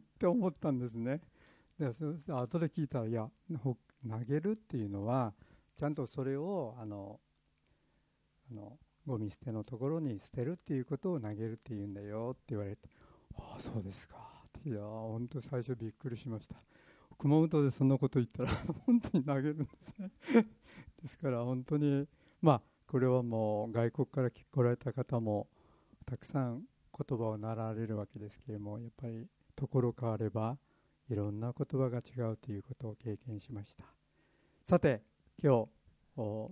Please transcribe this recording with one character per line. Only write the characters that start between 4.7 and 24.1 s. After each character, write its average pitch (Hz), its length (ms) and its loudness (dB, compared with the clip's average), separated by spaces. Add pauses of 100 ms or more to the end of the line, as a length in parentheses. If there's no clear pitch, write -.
い 110 80 -2
う 101 40 -4
の 101 160 -4
は、 120 280 0 (440)
ち - 60 -6
ゃ 147 60 0
ん 151 60 -4
と 139 120 -4
そ - 160 -6
れ 135 140 -2
を、 151 400 -4
あ 113 80 -10
の、 101 340 -10 (1300)
あ - 20 -14
の、 104 240 -14 (280)
ゴ 131 120 -2
ミ 107 120 -2
捨 - 80 -14
て - 140 -8
の 110 120 -4
と 117 140 -12
こ 131 120 -2
ろ 160 100 -2
に 127 200 -2
捨 - 100 -20
て 120 140 -4
る 151 100 -4
っ - 40 -10
て - 160 -6
い 131 80 0
う 120 40 -4
こ 139 120 -4
と 185 160 -2
を 156 60 -2
投 107 100 -6
げ 107 180 -4
る 110 60 -6
っ 113 40 -10
て - 160 -12
い 101 100 -4
う 101 40 -6
ん 101 60 -8
だ 101 80 -10
よ 107 320 -6
っ - 20 -14
て - 140 -20
言 107 100 -2
わ 104 60 -2
れ 98 100 -6
て、 - 140 -20 (480)
「あ - 200 -14
あ、 - 20 -14
そ - 200 -6
う 95 40 -4
で 98 80 -8
す - 160 -16
か」 - 100 -20 (420)
っ - 20 -20
て、 151 80 -6
い 123 40 -2
や、 104 80 -6
本 110 460 -6
当 127 140 -8
最 127 200 -4
初 123 140 -4
び 110 120 -8
っ 107 60 -8
く - 160 -8
り 117 80 -6
し - 100 -12
ま 113 120 -4
し - 80 -20
た。 - 140 -16 (560)
熊 147 220 6
本 160 240 4
で 135 80 4
そ - 120 0
ん 135 40 8
な 135 100 6
こ 131 120 2
と 131 100 2
言 117 80 4
っ - 0 -
た - 160 -6
ら、 123 60 0
<laughs> - 360 -2
本 240 140 8
当 - 180 0
に 131 60 4
投 143 120 2
げ 135 60 2
る 151 140 0
ん - 20 -10
で 151 80 0
す - 340 -14
ね。 190 120 -8 (920)
で 160 60 -12
す - 100 -18
か 147 120 -2
ら 120 140 0
本 127 200 -2
当 151 140 0
に 143 300 4 (340)
ま 160 120 10
あ、 120 80 2 (260)
こ 131 120 2
れ 127 80 6
は 127 140 6
も 110 440 2
う 113 60 -6
外 117 200 2
国 135 160 0
か - 140 -2